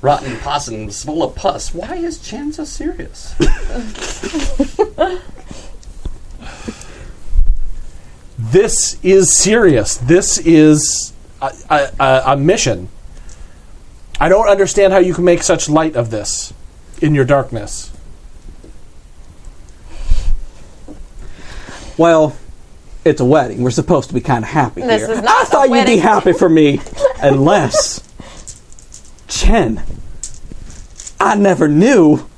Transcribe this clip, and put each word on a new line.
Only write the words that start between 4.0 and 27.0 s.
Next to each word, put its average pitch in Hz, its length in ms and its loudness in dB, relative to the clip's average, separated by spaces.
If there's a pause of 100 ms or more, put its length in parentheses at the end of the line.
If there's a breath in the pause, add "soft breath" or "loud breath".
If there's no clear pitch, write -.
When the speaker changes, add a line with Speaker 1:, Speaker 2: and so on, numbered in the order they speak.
Speaker 2:
This 135 640 0
is 190 360 4
serious. 185 600 2
This 170 400 2
is 151 760 4 (280)
a, 135 120 -6 (180)
a, 143 200 0 (100)
a, 131 220 2 (100)
a 143 40 2
mission. 127 520 0 (1300 soft breath)
I 147 100 2
don't 208 200 4
understand 196 440 2
how 196 60 4
you 180 160 2
can 175 100 -2
make 170 180 4
such - 260 -2
light 156 280 0
of 117 140 -2
this - 420 -8 (480)
in 156 140 2
your 135 100 0
darkness. 123 680 -4 (4000 loud breath)
Speaker 3:
Well, 160 360 4 (680)
it's 147 160 2
a 127 40 0
wedding. 123 380 2
We're 123 80 0
supposed 147 380 0
to - 60 -12
be 123 60 0
kinda 117 260 -2
happy 139 340 -2
Speaker 4:
This 233 260 0
Speaker 3:
here. 220 100 -4
Speaker 4:
is 240 60 -6
not 453 200 2
Speaker 3:
I - 20 0
thought 277 220 2
Speaker 4:
a - 20 4
Speaker 3:
you'd 247 60 2
be 247 40 4
Speaker 4:
wedding. 240 220 4
Speaker 3:
happy 202 320 2
for 175 160 2
me. 151 320 4 (200)